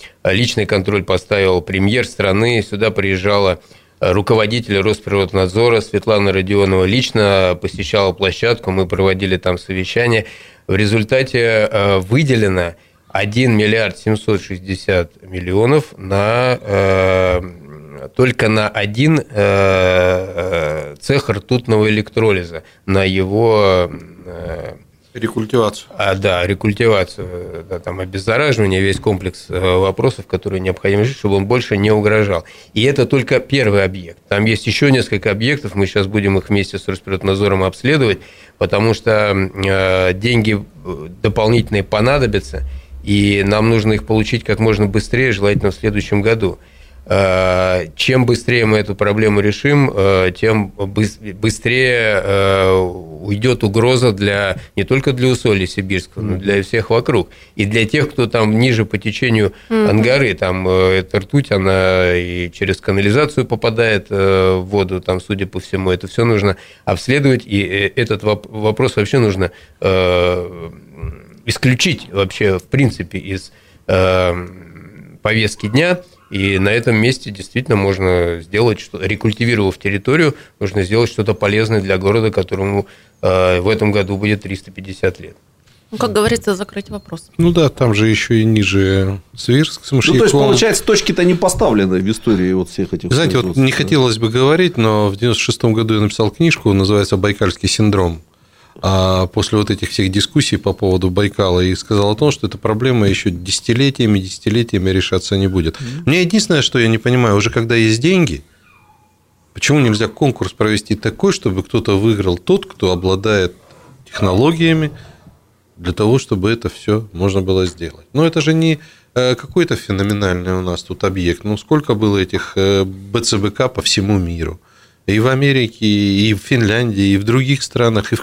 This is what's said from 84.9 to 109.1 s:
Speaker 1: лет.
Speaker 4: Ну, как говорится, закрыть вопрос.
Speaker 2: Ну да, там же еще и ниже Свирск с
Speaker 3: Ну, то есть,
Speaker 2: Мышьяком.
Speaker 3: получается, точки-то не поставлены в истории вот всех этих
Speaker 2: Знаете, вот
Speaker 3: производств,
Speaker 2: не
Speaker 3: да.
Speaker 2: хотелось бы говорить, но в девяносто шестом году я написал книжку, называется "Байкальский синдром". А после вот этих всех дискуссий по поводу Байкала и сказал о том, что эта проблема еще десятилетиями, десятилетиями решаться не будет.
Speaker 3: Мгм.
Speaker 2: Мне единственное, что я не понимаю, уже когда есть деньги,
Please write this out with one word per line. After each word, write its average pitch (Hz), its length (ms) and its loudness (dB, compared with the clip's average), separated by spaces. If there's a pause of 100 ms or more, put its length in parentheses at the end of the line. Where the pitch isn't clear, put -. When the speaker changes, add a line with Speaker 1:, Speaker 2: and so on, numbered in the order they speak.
Speaker 1:
лет. 85 160 -20 (520)
Speaker 4:
Ну, 220 80 -12
как 220 140 -2
говорится, 214 420 0
закрыть 202 360 -10
вопрос. 196 480 -16
Speaker 2:
Ну 170 160 2
да, 160 160 4
там 120 240 0
же 107 160 2
еще 110 240 0
и 110 100 4
ниже 98 760 2 (180)
Свирск - 480 0
с - 80 -12
Speaker 3:
Ну, 131 80 2
то - 100 0
есть, 127 80 4
Speaker 2:
Мышьяком. 143 280 4
Speaker 3:
получается, 208 360 2
точки-то 202 400 0
не 180 100 4
поставлены 110 680 2
в 98 100 -2
истории 92 400 0
вот 92 180 -2
всех 95 240 -6
этих 87 160 -6
Speaker 2:
Знаете, 135 280 0
вот 120 80 0
Speaker 3:
производств, 92 180 0
Speaker 2:
не 131 80 2
Speaker 3:
да. - 60 -4
Speaker 2:
хотелось 131 400 2
бы 113 120 -2
говорить, 151 460 2
но 107 320 2
в 98 80 -2
девяносто 110 300 0
шестом 117 260 0
году 110 220 0
я 107 80 2
написал 104 280 0
книжку, 156 440 0
называется 98 420 2
"Байкальский 101 540 0
синдром". 95 500 0 (600)
А 92 460 2
после 107 320 0
вот 104 140 0
этих 101 180 -4
всех 95 220 -2
дискуссий 120 460 0
по 101 140 -2
поводу 92 380 0
Байкала 92 520 0
и 92 120 2
сказал 101 380 0
о 104 40 -2
том, 151 160 2
что - 140 -4
эта - 140 -6
проблема 110 500 0
еще 95 220 -2
десятилетиями, 107 880 0
десятилетиями 95 720 -2
решаться 95 440 -2
не 98 120 2
будет. 87 340 -2
Speaker 3:
Мгм. 135 240 -10
Speaker 2:
Мне 165 160 2
единственное, 180 400 0
что - 160 0
я 113 100 4
не 113 120 2
понимаю, 120 380 2
уже 110 120 2
когда 117 260 0
есть 110 260 2
деньги, 151 420 0 (1080)